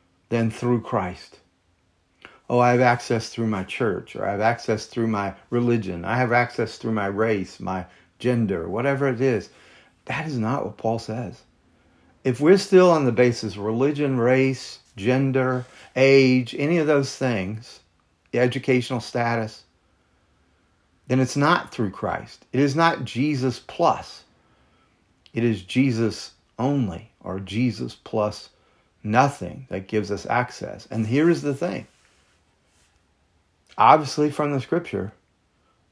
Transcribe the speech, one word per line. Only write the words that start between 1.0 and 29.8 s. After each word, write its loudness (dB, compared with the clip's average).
"Oh, 2
I 6
have 4
access 0
through -4
my -2
church," -4
or, -6
"I -2
have -4
access -2
through -4
my -2
religion," 0
"I -2
have 0
access -2
through -6
my -2
race, -2
my -6
gender," 0
whatever -2
it -2
is. 0
That -6
is -6
not -2
what -10
Paul -2
says. -10
If 0
we're 8
still 6
on 4
the 2
basis 2
religion, 0
race, 0
gender, 0
age, 6
any 0
of 0
those 0
things, -6
the -2
educational 0
status, -4
then 2
it's 0
not 0
through -4
Christ. -8
It 0
is 2
not 0
Jesus -4
plus. -2
It -2
is 0
Jesus 0
only, -2
or -8
Jesus -4
plus -4
nothing, 0
that -8